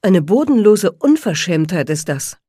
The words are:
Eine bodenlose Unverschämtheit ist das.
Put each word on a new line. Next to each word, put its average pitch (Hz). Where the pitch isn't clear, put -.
Eine 185
bodenlose 208
Unverschämtheit 170
ist 151
das. 139